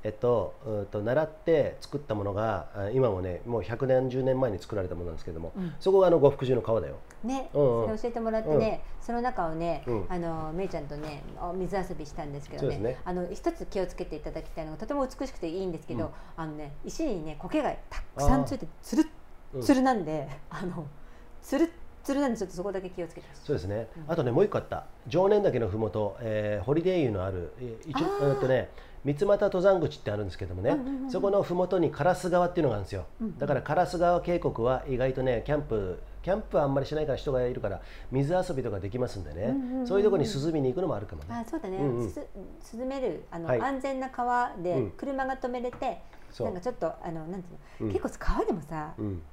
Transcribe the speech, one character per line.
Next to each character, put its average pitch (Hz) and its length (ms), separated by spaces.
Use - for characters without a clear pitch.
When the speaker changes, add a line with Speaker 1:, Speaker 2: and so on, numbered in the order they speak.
Speaker 1:
え 107 60
っ - 20
と、 120 420
う 104 160
ん 98 40
と、 - 140
習 127 220
っ 151 40
て 147 540
作 - 160
っ - 40
た - 140
も 101 100
の 98 100
が、 104 420
あ、 101 140
今 127 200
も 92 120
ね、 90 240
も 117 140
う - 20
百 117 240
何 127 240
十 131 120
年 131 160
前 127 120
に 92 80
作 - 180
ら 98 60
れ 92 60
た 90 60
も 82 60
の 87 60
な 82 60
ん - 20
で 85 60
す - 40
け 87 80
ど 82 80
も、 92 160
Speaker 2:
う 196 40
ん。 170 200
Speaker 1:
そ 190 120
こ 196 80
が 185 80
あ - 20
の、 165 80
呉 139 100
服 139 160
寺 127 100
の 117 60
川 110 220
だ 71 60
よ。 65 80
Speaker 2:
ね、 254 320
Speaker 1:
う 143 40
ん 123 300
う 220 60
ん。 - 20
Speaker 2:
そ 214 80
れ 240 60
教 - 0
え - 20
て 233 80
も 226 100
ら 220 100
っ - 20
て 156 120
ね、 202 300
Speaker 1:
う - 40
ん。 - 40
Speaker 2:
そ 233 80
の 240 80
中 240 240
を 160 80
ね、 165 320
Speaker 1:
う 120 80
ん。 98 160
Speaker 2:
あ 180 80
の、 160 340
め 185 120
い 185 40
ち 180 80
ゃ 151 60
ん 143 60
と 147 100
ね、 147 260
お 175 140
水 185 220
遊 180 220
び 156 60
し 147 60
た 175 120
ん 143 120
で 143 80
す - 80
け 147 80
ど 143 100
ね、 147 60
Speaker 1:
そ 95 60
う - 20
で 120 100
す - 40
ね。 - 60
Speaker 2:
あ 180 120
の、 180 180
一 - 200
つ 214 120
気 196 160
を 180 60
つ - 100
け 180 80
て - 100
い 147 60
た 156 100
だ 160 120
き - 80
た 170 100
い 156 60
の 156 60
が、 151 40
と 190 80
て 262 80
も 277 140
美 262 200
し - 60
く - 80
て 170 80
い 165 80
い 190 80
ん 180 80
で 160 60
す - 80
け - 80
ど、 135 100
Speaker 1:
う - 40
ん。 - 20
Speaker 2:
あ 160 100
の 151 60
ね、 151 220
石 - 220
に 185 180
ね、 156 140
苔 294 240
が 220 100
た - 140
く 135 80
さ 247 140
ん 262 80
つ 269 120
い - 20
て、 165 80
Speaker 1:
あ - 20
ー。 - 20
Speaker 2:
つ - 140
る 311 40
っ、 311 40
Speaker 1:
う 135 60
ん。 - 20
Speaker 2:
つ 262 120
る 254 60
な 254 140
ん 190 100
で、 151 240
あ 180 160
の、 175 180
つ - 180
る 330 60
っ、 330 40
つ 277 100
る 277 80
な 285 80
ん 233 40
で、 - 40
ち 214 80
ょ - 20
っ 180 40
と 165 60
そ 180 60
こ 202 80
だ 190 120
け 180 80
気 175 120
を 165 60
つ - 60
け 160 80
て - 40
ほ - 80
し - 40
い。 - 80
Speaker 1:
そ 147 80
う - 20
で 85 60
す - 20
ね。 107 320
Speaker 2:
う 165 40
ん。 156 120
Speaker 1:
あ 170 40
と 139 60
ね、 123 100
も 160 100
う - 20
一 - 60
個 123 80
あ - 20
っ - 80
た。 85 160
常 180 240
念 208 120
岳 156 160
の 113 100
ふ 104 100
も 110 100
と、 101 320
え 107 400
ー、 95 60
ホ 139 80
リ 165 80
デ 185 160
ー 156 60
湯 117 60
の 92 140
あ 98 60
る、 87 280
え 117 280
ー、 160 40
一 285 120
応、 330 40
Speaker 2:
あ - 20
ー。 143 80
Speaker 1:
え 139 40
ー 135 40
っ - 20
と 127 100
ね、 123 200
三 143 120
俣 202 220
登 190 240
山 190 180
口 147 180
っ - 20
て 110 100
あ 104 60
る 104 60
ん 98 60
で - 20
す - 80
け 98 80
ど 87 80
も 92 80
ね、 127 80
Speaker 2:
う 302 60
ん 277 40
う - 20
ん 247 40
う 269 40
ん - 40
う - 40
ん。 - 20
Speaker 1:
そ 185 100
こ 196 100
の 202 120
ふ 175 120
も 180 120
と 185 120
に 147 140
烏 175 380
川 175 180
っ 175 60
て 175 60
い - 20
う - 20
の 127 60
が 104 60
あ - 20
る 101 40
ん - 20
で - 40
す 101 60
よ。 90 100
Speaker 2:
う 226 40
ん - 20
う 196 60
ん。 - 60
Speaker 1:
だ 139 80
か 143 60
ら 127 100
烏 165 360
川 175 240
渓 175 160
谷 143 160
は 127 240
意 127 80
外 131 160
と 131 100
ね、 120 220
キ 147 80
ャ 147 60
ン 147 40
プ、 95 380
キ 170 80
ャ 202 60
ン 214 40
プ - 160
は 156 60
あ 143 40
ん 139 60
ま 135 80
り 131 60
し 147 80
な 156 80
い 147 40
か 135 60
ら 120 60
人 - 120
が 127 120
い 123 100
る 120 80
か 107 80
ら、 92 140
水 139 220
遊 180 220
び 131 80
と 113 80
か 98 100
で 98 80
き 113 100
ま 123 80
す 98 120
ん 90 60
で 76 100
ね、 87 80
Speaker 2:
う 110 40
ん 240 40
う - 20
ん 277 100
う - 20
ん 262 60
う - 20
ん。 247 40
Speaker 1:
そ 190 100
う - 20
い - 20
う 214 60
と 202 40
こ 190 60
に 143 80
涼 143 280
み 151 100
に 127 80
行 127 60
く 185 40
の 185 80
も 113 80
あ 101 40
る 101 60
か - 100
も 73 80
ね。 85 100
Speaker 2:
あ、 233 100
そ 320 140
う - 20
だ 196 80
ね。 185 80
Speaker 1:
う - 60
ん 123 160
う 120 60
ん。 104 40
Speaker 2:
す 165 100
す-、 - 160
涼 254 80
め 269 120
る、 294 320
あ 170 80
の、 165 80
Speaker 1:
は 127 100
い。 113 40
Speaker 2:
安 269 200
全 269 200
な 262 80
川 247 480
で、 180 160
Speaker 1:
う 127 140
ん。 92 60
Speaker 2:
車 262 340
が 262 100
止 254 120
め 247 120
れ 247 100
て、 247 300
Speaker 1:
そ - 140
う。 - 20
Speaker 2:
な 214 60
ん - 20
か 175 80
ち 247 80
ょ - 20
っ - 40
と、 170 100
あ - 240
の、 160 160
な 185 100
ん 180 60
て - 100
い - 40
う - 20
の、 113 60
Speaker 1:
う - 20
ん。 - 20
Speaker 2:
結 - 100
構 240 60
川 - 280
で 381 80
も 160 80
さ、 156 360
Speaker 1:
う 110 40
ん。 95 200